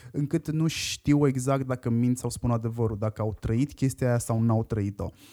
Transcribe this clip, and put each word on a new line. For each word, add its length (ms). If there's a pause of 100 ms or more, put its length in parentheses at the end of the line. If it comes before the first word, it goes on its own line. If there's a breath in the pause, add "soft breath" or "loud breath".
(120 loud breath)
încât 380
nu 160
știu 600
exact 400
dacă 240
mint 280
sau 120
spun 200
adevărul, 480
dacă 240
au 180
trăit 320
chestia 360
aia 100
sau 220
n-au 240
trăit-o. 460 (220 loud breath)